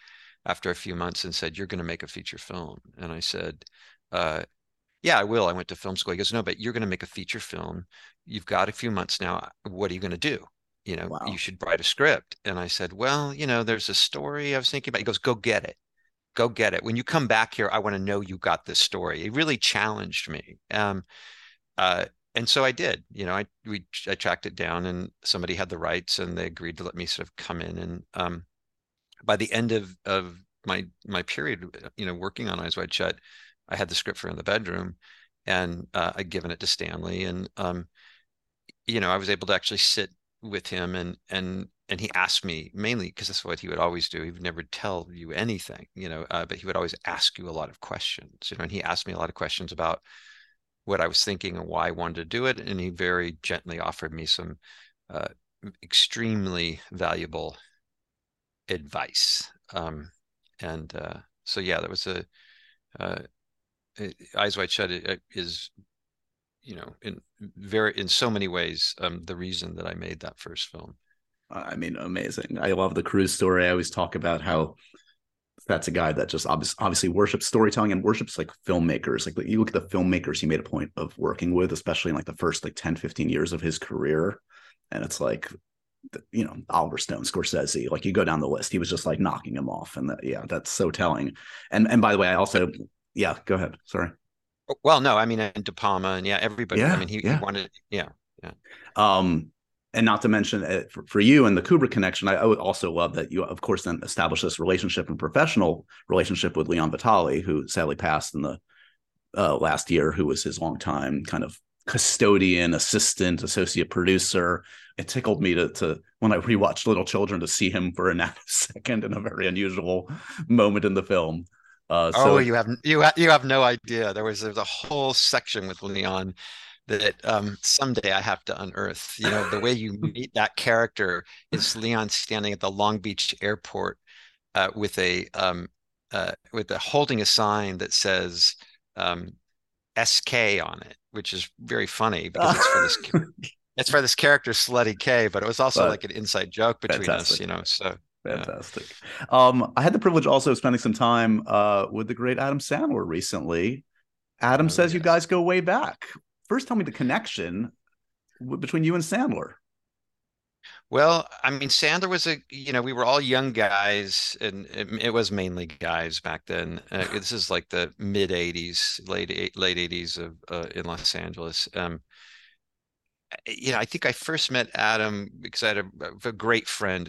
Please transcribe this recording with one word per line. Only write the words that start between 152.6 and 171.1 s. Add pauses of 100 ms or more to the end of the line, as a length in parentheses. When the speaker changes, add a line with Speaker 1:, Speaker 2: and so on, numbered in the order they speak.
Speaker 2:
recently. (580)
Adam
Speaker 1:
Oh,
Speaker 2:
says
you
Speaker 1:
yes.
Speaker 2:
guys
go
way
back. (420)
First,
tell
me
the
connection (680)
w-,
between
you
and
Sandler. (1300)
Speaker 1:
Well, (160)
I
mean,
Sandler
was
a, (120)
you
know,
we
were
all
young
guys,
and
it, (140)
it
was
mainly
guys
back
then. (100)
Uh,
Speaker 2:
<laughs>
Speaker 1:
this
is,
like,
the
mid
eighties,
late
eight-,
late
eighties
of, (140)
uh,
in
Los